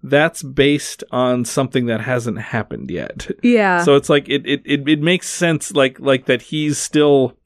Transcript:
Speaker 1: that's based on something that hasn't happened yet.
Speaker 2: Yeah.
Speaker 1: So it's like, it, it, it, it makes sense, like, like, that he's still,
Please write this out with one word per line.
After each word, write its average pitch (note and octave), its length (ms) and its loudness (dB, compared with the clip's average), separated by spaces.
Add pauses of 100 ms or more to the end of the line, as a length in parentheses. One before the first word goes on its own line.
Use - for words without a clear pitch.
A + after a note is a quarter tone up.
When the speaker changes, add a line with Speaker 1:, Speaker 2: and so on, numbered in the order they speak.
Speaker 1:
that's D3 400 0
based C#3 680 -2
on B2+ 320 0
something B2+ 440 -2
that A2+ 140 -2
hasn't A#2 380 -4
happened - 500 -8
yet. - 400 -10 (140)
Speaker 2:
Yeah. G3+ 400 4
Speaker 1:
So D3 120 6
it's C#3 140 2
like, D3 200 2
it, C3+ 160 -2
it, C3+ 200 -2
it, C#3+ 220 -2
it D3+ 140 2
makes F3 280 0
sense, E3 440 -2
like, C3+ 260 0
like, C3 260 0
that B2 180 0
he's D3+ 340 -4
still, C#3+ 680 2